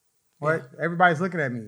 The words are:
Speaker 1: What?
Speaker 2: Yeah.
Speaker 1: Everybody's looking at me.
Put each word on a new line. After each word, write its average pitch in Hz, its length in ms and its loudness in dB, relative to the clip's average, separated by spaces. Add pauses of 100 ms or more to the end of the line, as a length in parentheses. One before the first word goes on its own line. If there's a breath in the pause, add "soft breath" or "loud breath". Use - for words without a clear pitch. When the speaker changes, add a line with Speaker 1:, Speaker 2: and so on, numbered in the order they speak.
(400)
Speaker 1:
What? 151 380 -2
Speaker 2:
Yeah. 147 80 -6
Speaker 1:
Everybody's 170 340 4
looking 180 200 -4
at 135 120 -2
me. 120 160 -6